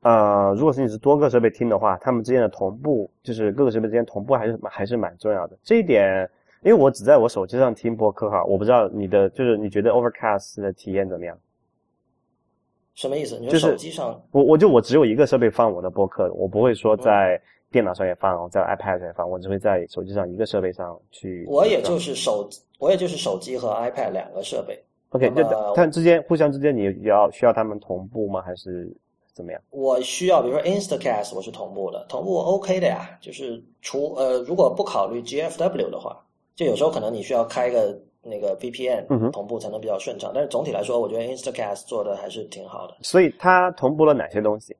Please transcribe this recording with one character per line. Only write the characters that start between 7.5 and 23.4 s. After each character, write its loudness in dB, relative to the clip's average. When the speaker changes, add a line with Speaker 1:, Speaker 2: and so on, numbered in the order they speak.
Speaker 1:
上 4
听 -4
播 2
客 -4
哈， 0
我 0
不 -2
知 4
道 6
你 -6
的， 4
就 -4
是 2
你 -4
觉 -2
得 4
Overcast -2
的 -4
体 -12
验 -2
怎 -8
么 -10
样？ -14
Speaker 2:
什 -8
么 -4
意 -6
思？ -10
你 -8
说 0
手 2
机 -12
上？ -8
Speaker 1:
就 -12
是 -18
我， 4
我 8
就， 6
我 6
只 -2
有 6
一 2
个 6
设 2
备 4
放 2
我 -6
的 -6
播 0
客， -2
我 -4
不 0
会 4
说 2
在 2
电 4
脑 -2
上 -4
也 -2
放， 0
Speaker 2:
嗯。 -8
Speaker 1:
在 0
iPad -2
上 -10
也 -12
放， -6
我 -6
只 -12
会 -4
在 0
手 -10
机 -12
上 -4
一 -12
个 -2
设 -2
备 -2
上 -12
去 -12
Speaker 2:
我 2
也 0
就 -2
是 -6
手-， -4
我 2
也 4
就 -4
是 -6
手 -4
机 -10